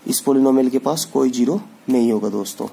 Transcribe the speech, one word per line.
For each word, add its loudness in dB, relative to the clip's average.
इस -4
polynomial 4
के -2
पास -4
कोई 0
zero 0
नहीं 2
होगा -2
दोस्तों। -8